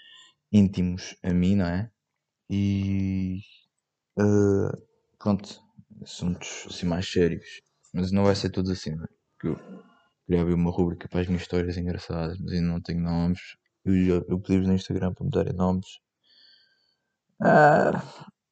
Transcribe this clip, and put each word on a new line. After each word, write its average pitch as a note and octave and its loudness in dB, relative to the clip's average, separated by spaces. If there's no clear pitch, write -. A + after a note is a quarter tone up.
íntimos F#2 2
a F2+ -2
mim, F2+ 4
não F#2 2
é? F#2+ -4
E, G2 -2
eh, G2+ 2
pronto, - -2
assuntos - -8
assim - -8
mais F2 -2
sérios. E2 -2
Mas F#2 -4
não G2 2
vai G2 4
ser F#2+ -2
todos F#2 -2
assim, D#2+ -6
não E2 -10
é? - -12
Porque E2+ -4
eu - -8
queria F2 2
abrir E2+ 2
uma F2 2
rubrica F2 -2
para F2+ -2
as F2+ -2
minhas F2+ -2
histórias F2+ -2
engraçadas, F2 -6
mas F2+ -6
ainda F2 0
não E2+ -2
tenho E2+ -4
nomes. E2+ 0
Eu F#2+ 2
já, F2+ 4
eu F2+ -2
pedi-vos F#2+ 2
no F#2+ 2
Instagram F#2 -2
para F#2+ -10
me F#2+ -2
darem F#2 0
nomes. F#2 -2
Ah, E3 6